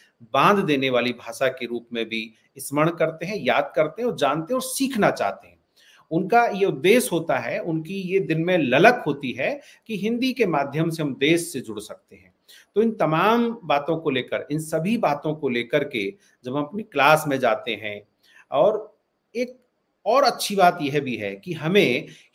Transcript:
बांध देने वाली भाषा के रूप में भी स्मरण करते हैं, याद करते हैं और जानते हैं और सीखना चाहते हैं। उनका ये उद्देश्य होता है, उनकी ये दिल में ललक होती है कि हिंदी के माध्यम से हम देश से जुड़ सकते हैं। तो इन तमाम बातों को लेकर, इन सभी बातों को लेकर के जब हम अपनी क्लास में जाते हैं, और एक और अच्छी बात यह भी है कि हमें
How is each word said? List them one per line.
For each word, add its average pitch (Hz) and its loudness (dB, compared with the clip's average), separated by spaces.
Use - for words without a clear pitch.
बांध 170 4
देने 135 0
वाली 123 0
भाषा 117 -4
के 123 -6
रूप 117 -8
में 113 -6
भी 110 -8
स्मरण 147 0
करते 165 -4
हैं, 208 -6
याद 123 0
करते 156 0
हैं 247 -2
और 175 -4
जानते 151 -2
हैं 254 -2
और - -4
सीखना 208 0
चाहते - -4
हैं। - -20
उनका 190 4
ये 196 0
उद्देश्य 180 4
होता 151 0
है, 123 -4
उनकी 160 -6
ये 190 -2
दिल 160 -2
में 175 2
ललक 151 6
होती 131 -4
है 185 -6
कि 220 -6
हिंदी 233 -2
के 247 0
माध्यम 151 -2
से 160 -6
हम 135 -4
देश 160 2
से 135 -8
जुड़ 107 -10
सकते - -18
हैं। 92 -20
तो 202 4
इन 226 2
तमाम 214 2
बातों 151 0
को 160 -4
लेकर, 120 -4
इन 151 -2
सभी 165 -2
बातों 151 -2
को 151 -4
लेकर 120 -2
के 98 -6
जब 127 -6
हम 147 -2
अपनी 202 -8
क्लास 147 4
में 135 0
जाते 117 0
हैं, 104 -12
और 202 0
एक 247 -6
और 254 4
अच्छी 226 0
बात 175 6
यह 143 0
भी 123 -4
है 101 -6
कि 175 -10
हमें 156 2